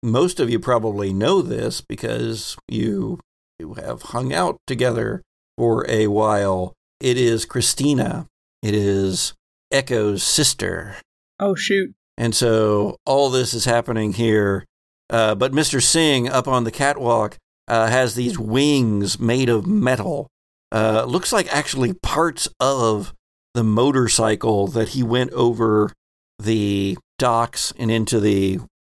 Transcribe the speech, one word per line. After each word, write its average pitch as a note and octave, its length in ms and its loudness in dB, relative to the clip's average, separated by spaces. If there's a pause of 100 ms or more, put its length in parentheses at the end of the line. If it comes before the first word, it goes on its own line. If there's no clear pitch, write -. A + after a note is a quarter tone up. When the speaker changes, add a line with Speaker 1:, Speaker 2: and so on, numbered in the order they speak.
Speaker 1:
most A#2+ 380 0
of B2 100 0
you A#2 100 0
probably G#2 540 -2
know D3 280 2
this A2+ 400 -4
because A2+ 760 -8 (100)
you, F#3 520 -4 (400)
you D#2+ 160 -14
have - 280 -10
hung C3 300 -6
out F3 240 -2 (100)
together A#2 540 -2 (360)
for A#2 320 0
a G#2+ 180 2
while, G2+ 680 0 (260)
it B2 180 0
is A#2+ 280 2
Christina. C3 840 0 (340)
It G#2+ 120 0
is G2 600 0 (380)
Echo's A2+ 520 0
sister. G2 760 -2 (420)
Speaker 2:
Oh, G3 160 0
shoot. - 380 -2 (240)
Speaker 1:
And A#2 180 -2
so G#2+ 680 2
all C3+ 240 2
this B2+ 240 -2
is A#2 120 -4
happening A2+ 480 0
here. G2+ 520 0 (440)
Uh, A2 260 2
but B2+ 180 0
Mister D3 280 0
Singh C#3+ 480 2
up C3 180 0
on B2+ 160 2
the A2+ 80 -4
catwalk, A#2+ 680 0 (300)
uh, A2+ 200 2
has B2 280 2
these B2 240 -2
wings A2+ 800 0
made B2 300 2
of A2 180 2
metal. B2+ 600 0 (440)
Uh, A2 360 2
looks D#3 240 -2
like G3+ 220 0
actually C#3 400 -2
parts - 540 -2 (120)
of A#2 540 0 (400)
the A#2 100 0
motorcycle A2 1040 2
that G#2+ 220 -2
he C3 140 -2
went B2 300 0
over A2 600 2 (460)
the G2+ 580 0 (220)
docks A#2 580 0
and A2+ 140 0
into A2+ 280 2
the, G2 400 2 (260)